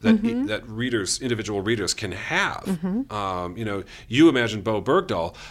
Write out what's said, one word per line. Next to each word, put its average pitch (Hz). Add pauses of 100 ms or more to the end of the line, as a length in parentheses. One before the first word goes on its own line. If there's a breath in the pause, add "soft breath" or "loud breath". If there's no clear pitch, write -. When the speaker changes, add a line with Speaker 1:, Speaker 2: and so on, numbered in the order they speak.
Speaker 1:
that, 113
Speaker 2:
Mm-hmm. 240
Speaker 1:
that 107
readers, 110
individual 107
readers 101
can 95
have. 160
Speaker 2:
Mm-hmm. 190
Speaker 1:
Um, 90
you 113
know, 101 (240 loud breath)
you 147
imagine 113
Bo 107
Bergdahl, 101 (160 loud breath)